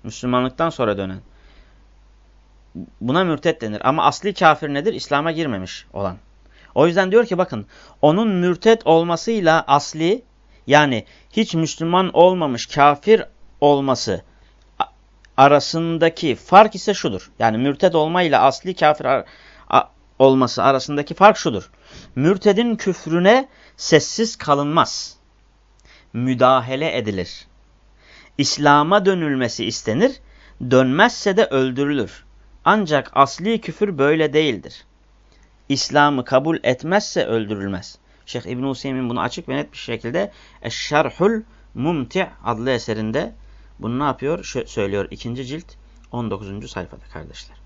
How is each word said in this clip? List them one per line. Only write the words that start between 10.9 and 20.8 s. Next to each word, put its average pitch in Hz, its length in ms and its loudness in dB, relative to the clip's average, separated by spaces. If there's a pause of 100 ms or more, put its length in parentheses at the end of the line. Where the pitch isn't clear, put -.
hiç 220 240 -2
Müslüman 165 580 0
olmamış 165 540 4
kafir 147 560 4 (380)
olması 135 600 0 (560)
a-, - 60 -2 (520)
arasındaki 165 1000 2
fark 208 400 6
ise 196 200 -4
şudur. 104 440 -6
Yani 113 200 0
mürtet 143 360 0
olma 165 280 0
ile 143 160 2
asli 135 360 0
kafir 151 300 2
ar-, 131 200 0 (460)
a-, - 140 4 (340)
olması 131 440 4
arasındaki 143 520 -2